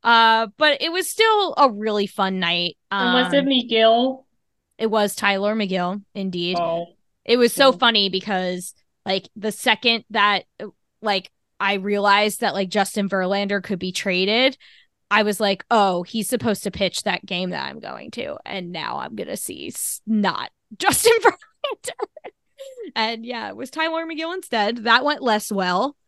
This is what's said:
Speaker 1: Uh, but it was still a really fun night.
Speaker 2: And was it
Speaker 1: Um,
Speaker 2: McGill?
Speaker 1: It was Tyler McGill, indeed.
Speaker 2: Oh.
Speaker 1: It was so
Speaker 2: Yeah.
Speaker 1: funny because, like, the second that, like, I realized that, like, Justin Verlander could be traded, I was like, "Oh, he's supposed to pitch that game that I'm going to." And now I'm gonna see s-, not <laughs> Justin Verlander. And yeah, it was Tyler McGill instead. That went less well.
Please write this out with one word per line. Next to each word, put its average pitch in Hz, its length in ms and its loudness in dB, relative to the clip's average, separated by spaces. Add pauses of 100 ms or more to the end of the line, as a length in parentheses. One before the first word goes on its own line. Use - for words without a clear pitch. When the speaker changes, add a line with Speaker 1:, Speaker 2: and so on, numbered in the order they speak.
Speaker 1:
Uh, 226 440 6 (100)
but 302 240 2
it 320 100 -2
was 359 180 -2
still 427 480 2
a 277 120 6
really 208 380 -2
fun 190 320 -2
night. 175 380 -2 (140)
Speaker 2:
And 196 220 0
was 262 200 2
it 285 60 6
Speaker 1:
Um, 269 80 0
Speaker 2:
McGill? 240 760 2 (540)
Speaker 1:
It 226 100 -2
was 208 280 0
Tyler 202 380 0
McGill, 190 480 -2 (140)
indeed. 180 420 -4
Speaker 2:
Oh. 170 280 -2 (400)
Speaker 1:
It 233 120 4
was 240 140 6
so 269 200 6
Speaker 2:
Yeah. 254 60 0
Speaker 1:
funny 220 320 2
because, 185 640 -4 (320)
like, 190 300 -2
the 208 160 -6
second 226 600 0
that, 208 340 2 (560)
like, 202 280 -2 (300)
I 196 140 0
realized 202 640 2
that, 202 140 0
like, 190 160 -2
Justin 196 400 -2
Verlander 196 520 -2
could 185 180 -6
be 185 120 -6
traded, 202 680 0 (540)
I 214 120 4
was 208 180 0
like, 196 280 -2
"Oh, 190 340 2
he's 214 260 -6
supposed 226 340 -2
to 196 80 -4
pitch - 320 -2
that 180 220 -4
game 185 240 -4
that 156 180 -6
I'm - 120 -12
going - 320 -14
to." - 340 -10
And 180 260 -10
now 156 280 -6
I'm - 160 -10
gonna - 220 -8
see - 300 -10
s-, - 400 -8
not 202 440 -2 (120)
<laughs> - 140 -20
Justin 440 440 4
Verlander. - 840 -2 (880)
And 226 300 -4
yeah, 233 240 -8
it 196 80 -14
was 262 140 -10
Tyler 320 340 -2
McGill 330 280 -8
instead. 233 520 -2
That 240 180 6
went 294 180 -2
less 220 300 0
well. 196 440 0 (120)